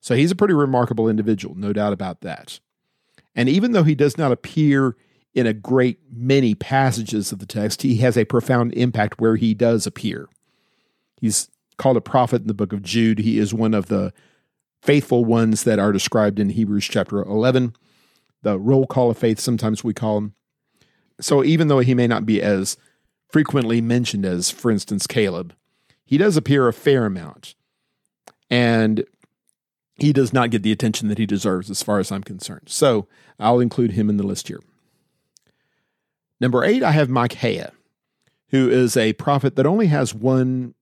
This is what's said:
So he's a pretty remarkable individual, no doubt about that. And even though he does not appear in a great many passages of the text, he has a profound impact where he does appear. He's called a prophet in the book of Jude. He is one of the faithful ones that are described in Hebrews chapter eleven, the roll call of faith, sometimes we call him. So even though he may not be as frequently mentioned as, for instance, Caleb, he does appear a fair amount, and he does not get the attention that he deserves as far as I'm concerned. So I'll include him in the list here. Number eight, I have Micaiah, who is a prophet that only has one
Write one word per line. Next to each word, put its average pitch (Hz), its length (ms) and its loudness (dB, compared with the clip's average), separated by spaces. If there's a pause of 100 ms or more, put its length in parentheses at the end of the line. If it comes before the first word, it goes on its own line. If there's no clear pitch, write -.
So 123 140 -2
he's 156 160 2
a 185 40 -2
pretty 185 200 2
remarkable 123 520 0
individual, 107 480 -2
no 101 160 -6
doubt 104 220 -2
about 92 280 -10
that. - 380 -14 (760)
And 120 120 0
even 196 260 2
though 196 100 4
he 156 120 4
does 147 220 0
not 147 140 0
appear 139 680 0 (380)
in 127 100 2
a 110 80 0
great 127 460 0 (120)
many 123 440 0
passages 113 760 -2
of 104 60 -10
the 98 80 -14
text, 107 380 -6
he 127 140 2
has 120 200 2
a 113 80 2
profound 120 480 0
impact 113 480 -2
where 113 140 2
he 110 180 0
does 117 320 2
appear. 87 420 -8 (920)
He's - 300 -2 (280)
called 131 200 2
a 107 40 0
prophet 127 400 0
in 107 60 -8
the 110 60 -4
book 101 200 -4
of 101 80 -6
Jude. 110 380 0
He 110 200 0
is 104 140 -2
one 110 200 0
of 98 140 -2
the 95 260 -4 (680)
faithful 131 440 2
ones 113 380 2
that 107 160 2
are 104 120 2
described 104 480 0
in 101 100 0
Hebrews 101 360 -2
chapter 101 360 -4
eleven, 117 540 0 (680)
the 104 160 -2
roll 135 260 2
call 123 240 0
of 110 80 -2
faith, 113 220 0
sometimes 110 440 -4
we 113 100 -4
call 110 240 -4
him. 104 160 -6 (880)
So 143 240 2
even 156 240 2
though 139 120 4
he 123 160 2
may 123 120 2
not 107 180 0
be 107 160 0
as 98 360 -2 (500)
frequently 123 540 0
mentioned 117 440 -2
as, 90 260 -4
for - 180 -4
instance, 101 380 -2
Caleb, 90 460 -2 (520)
he 139 120 0
does 185 200 2
appear 135 300 2
a 113 60 2
fair 135 320 2
amount, 90 500 -8 (920)
and 113 540 2 (920)
he 147 180 2
does 131 180 2
not 120 200 2
get 110 100 0
the 107 100 0
attention 107 360 -2
that 104 100 -2
he 110 80 0
deserves 98 460 -4
as 95 100 -8
far 104 160 -2
as 95 140 -4
I'm 98 120 -8
concerned. - 460 -16
So 117 380 0 (320)
I'll 117 200 2
include 117 340 0
him 107 160 0
in 104 80 0
the 101 80 -2
list 98 220 -8
here. - 140 -14 (1800)
Number 123 240 2
eight, 247 200 2
I 165 80 2
have 147 180 2
Micaiah, 117 640 -2 (760)
who 131 200 2
is 123 260 2
a 110 180 2
prophet 143 420 0
that 135 100 2
only 196 220 2
has 143 260 0
one 127 680 -2